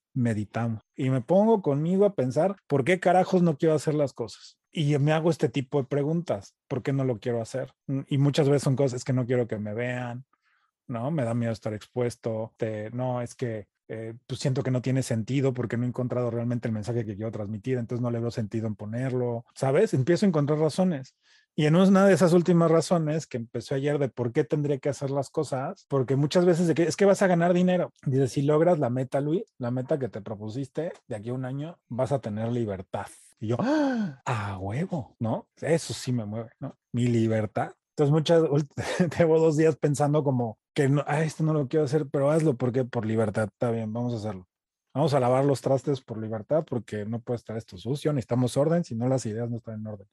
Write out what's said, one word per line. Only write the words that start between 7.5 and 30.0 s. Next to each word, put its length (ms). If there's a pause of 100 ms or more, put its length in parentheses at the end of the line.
Y 100
muchas 320
veces 140
son 120
cosas, 220
"Es 80
que 80
no 120
quiero 220
que 100
me 160
vean", 520 (600)
¿no? 240
"Me 120
da 100
miedo 180
estar 220
expuesto". 840
Te, 340
"No, 300
es 140
que, 320 (220)
eh, 240 (140)
pues 140
siento 220
que 80
no 100
tiene 220
sentido 500
porque 240
no 80
he 20
encontrado 440
realmente 360
el 60
mensaje 320
que 100
quiero 160
transmitir, 460
entonces 240
no 100
le 80
veo 120
sentido 360
en 80
ponerlo", 680 (100)
¿sabes? 380
Empiezo 320
a 40
encontrar 300
razones. 560 (400)
Y 100
en 100
una 300
de 80
esas 200
últimas 360
razones 580
que 100
empecé 380
ayer 220
de 120
por 220
qué 120
tendría 340
que 120
hacer 200
las 220
cosas, 580
porque 260
muchas 300
veces 220
de 80
que, 80
"Es 120
que 100
vas 180
a 40
ganar 260
dinero". 380 (140)
Dices, 280
"Si 100
logras 360
la 120
meta, 300
Luis, 220 (140)
la 140
meta 260
que 120